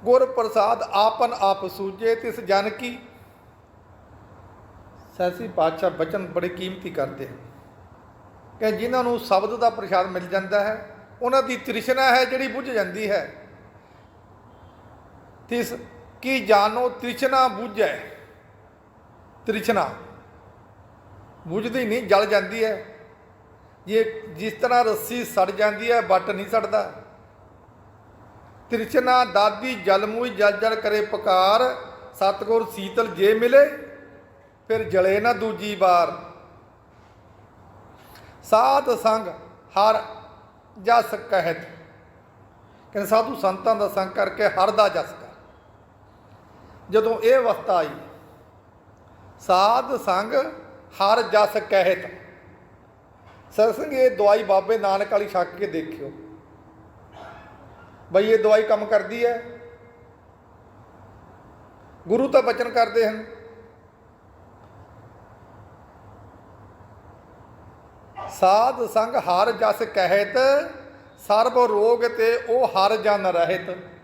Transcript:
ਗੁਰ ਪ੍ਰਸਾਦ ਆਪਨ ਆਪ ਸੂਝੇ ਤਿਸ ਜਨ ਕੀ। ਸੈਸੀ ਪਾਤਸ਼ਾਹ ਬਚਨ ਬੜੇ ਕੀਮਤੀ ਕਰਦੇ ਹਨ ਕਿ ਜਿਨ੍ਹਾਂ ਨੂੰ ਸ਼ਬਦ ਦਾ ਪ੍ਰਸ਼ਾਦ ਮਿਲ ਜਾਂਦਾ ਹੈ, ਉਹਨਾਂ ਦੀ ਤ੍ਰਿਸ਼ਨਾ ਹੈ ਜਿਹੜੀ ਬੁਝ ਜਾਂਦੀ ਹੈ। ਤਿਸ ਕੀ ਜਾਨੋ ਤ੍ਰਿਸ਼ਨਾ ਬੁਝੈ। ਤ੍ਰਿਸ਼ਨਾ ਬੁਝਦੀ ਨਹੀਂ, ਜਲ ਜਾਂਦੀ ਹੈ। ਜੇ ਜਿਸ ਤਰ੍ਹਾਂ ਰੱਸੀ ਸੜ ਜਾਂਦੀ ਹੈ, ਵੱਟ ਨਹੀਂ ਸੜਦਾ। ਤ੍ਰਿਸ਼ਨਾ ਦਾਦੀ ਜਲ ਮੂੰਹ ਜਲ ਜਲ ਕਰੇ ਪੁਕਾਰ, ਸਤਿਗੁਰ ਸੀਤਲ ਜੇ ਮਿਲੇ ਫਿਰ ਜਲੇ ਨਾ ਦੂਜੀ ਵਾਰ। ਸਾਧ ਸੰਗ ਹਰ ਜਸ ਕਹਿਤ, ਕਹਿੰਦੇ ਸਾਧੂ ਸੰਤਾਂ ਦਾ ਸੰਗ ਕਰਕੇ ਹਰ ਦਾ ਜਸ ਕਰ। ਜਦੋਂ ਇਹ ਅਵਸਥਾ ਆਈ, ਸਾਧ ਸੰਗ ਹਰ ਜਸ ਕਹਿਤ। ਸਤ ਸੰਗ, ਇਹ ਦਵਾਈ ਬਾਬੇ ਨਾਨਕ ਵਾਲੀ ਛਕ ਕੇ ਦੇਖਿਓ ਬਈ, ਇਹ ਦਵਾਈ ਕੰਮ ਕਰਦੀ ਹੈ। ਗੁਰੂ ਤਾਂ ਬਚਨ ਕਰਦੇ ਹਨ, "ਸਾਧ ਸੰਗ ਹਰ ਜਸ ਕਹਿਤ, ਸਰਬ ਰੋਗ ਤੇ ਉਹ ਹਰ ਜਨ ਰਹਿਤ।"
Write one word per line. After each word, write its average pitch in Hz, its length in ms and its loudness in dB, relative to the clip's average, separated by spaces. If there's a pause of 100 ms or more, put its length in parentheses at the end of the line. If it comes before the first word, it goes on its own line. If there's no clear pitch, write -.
ਗੁਰ 254 220 4
ਪ੍ਰਸਾਦ 226 560 0
ਆਪਨ 226 580 0
ਆਪ 196 260 0
ਸੂਝੇ 196 480 -4
ਤਿਸ 226 260 -8
ਜਨ 196 280 0
ਕੀ। 240 300 -10 (2250)
ਸੈਸੀ 180 320 -4
ਪਾਤਸ਼ਾਹ 165 420 0
ਬਚਨ 180 360 -6
ਬੜੇ 175 220 -4
ਕੀਮਤੀ 185 420 -10
ਕਰਦੇ 135 380 -8
ਹਨ 117 80 -16 (1200)
ਕਿ 220 140 0
ਜਿਨ੍ਹਾਂ 240 320 -2
ਨੂੰ 240 160 -2
ਸ਼ਬਦ 208 360 0
ਦਾ 233 140 2
ਪ੍ਰਸ਼ਾਦ 190 360 -2
ਮਿਲ 185 220 -8
ਜਾਂਦਾ 190 320 -2
ਹੈ, 214 360 -6 (260)
ਉਹਨਾਂ 254 200 2
ਦੀ 247 140 -4
ਤ੍ਰਿਸ਼ਨਾ 254 460 -2
ਹੈ 262 220 4
ਜਿਹੜੀ 262 240 -4
ਬੁਝ 254 220 -8
ਜਾਂਦੀ 202 400 -4
ਹੈ। 165 240 -4 (2250)
ਤਿਸ 233 260 -6 (480)
ਕੀ 254 240 -2
ਜਾਨੋ 214 420 4
ਤ੍ਰਿਸ਼ਨਾ 254 600 0
ਬੁਝੈ। 208 500 -4 (1500)
ਤ੍ਰਿਸ਼ਨਾ 214 420 0 (1600)
ਬੁਝਦੀ 226 380 -4
ਨਹੀਂ, 226 220 -4
ਜਲ 196 200 4
ਜਾਂਦੀ 202 380 0
ਹੈ। 214 200 -4 (1000)
ਜੇ 220 420 -2
ਜਿਸ 190 240 -8
ਤਰ੍ਹਾਂ 247 320 4
ਰੱਸੀ 220 400 -2
ਸੜ 190 260 2
ਜਾਂਦੀ 208 420 0
ਹੈ, 233 100 4
ਵੱਟ 185 280 0
ਨਹੀਂ 196 160 -4
ਸੜਦਾ। 208 460 -2 (1800)
ਤ੍ਰਿਸ਼ਨਾ 247 540 0
ਦਾਦੀ 208 500 0
ਜਲ 196 320 2
ਮੂੰਹ 226 200 -4
ਜਲ 208 260 2
ਜਲ 220 220 0
ਕਰੇ 214 260 -2
ਪੁਕਾਰ, 214 760 2 (380)
ਸਤਿਗੁਰ 214 600 -2
ਸੀਤਲ 196 300 -4
ਜੇ 190 280 2
ਮਿਲੇ 269 440 4 (880)
ਫਿਰ 220 140 -2
ਜਲੇ 190 380 2
ਨਾ 233 120 0
ਦੂਜੀ 208 420 -4
ਵਾਰ। 180 580 2 (2000)
ਸਾਧ 262 500 2
ਸੰਗ 220 340 0 (460)
ਹਰ 214 280 2 (800)
ਜਸ 226 320 2
ਕਹਿਤ, 170 460 -2 (1300)
ਕਹਿੰਦੇ 202 140 -4
ਸਾਧੂ 220 280 0
ਸੰਤਾਂ 196 420 0
ਦਾ 202 120 -2
ਸੰਗ 190 220 -4
ਕਰਕੇ 196 380 -2
ਹਰ 190 220 2
ਦਾ 214 180 4
ਜਸ 160 220 -4 (100)
ਕਰ। - 80 -20 (1600)
ਜਦੋਂ 220 280 2
ਇਹ 233 180 4
ਅਵਸਥਾ 220 400 0
ਆਈ, 160 120 0 (1500)
ਸਾਧ 233 560 2
ਸੰਗ 208 380 -2 (580)
ਹਰ 214 300 2
ਜਸ 208 340 2
ਕਹਿਤ। 190 500 0 (1500)
ਸਤ 214 240 2
ਸੰਗ, 302 160 -8
ਇਹ 254 180 4
ਦਵਾਈ 208 340 4
ਬਾਬੇ 196 340 2
ਨਾਨਕ 202 340 -2
ਵਾਲੀ 208 160 0
ਛਕ 175 300 -2
ਕੇ 202 80 -4
ਦੇਖਿਓ 160 460 -8 (2000)
ਬਈ, 196 140 2
ਇਹ 220 120 4
ਦਵਾਈ 214 240 4
ਕੰਮ 214 240 0
ਕਰਦੀ 214 400 -2
ਹੈ। 240 160 -2 (2750)
ਗੁਰੂ 240 200 2
ਤਾਂ 262 140 4
ਬਚਨ 240 260 -2
ਕਰਦੇ 233 380 2
ਹਨ, 220 180 -6 (4000)
"ਸਾਧ 226 580 2
ਸੰਗ 226 300 -2
ਹਰ 185 360 0
ਜਸ 214 300 0
ਕਹਿਤ, 202 540 0 (920)
ਸਰਬ 233 300 4
ਰੋਗ 226 420 4
ਤੇ 226 360 2 (120)
ਉਹ 240 200 2
ਹਰ 202 280 2
ਜਨ 208 300 2
ਰਹਿਤ।" 180 760 -2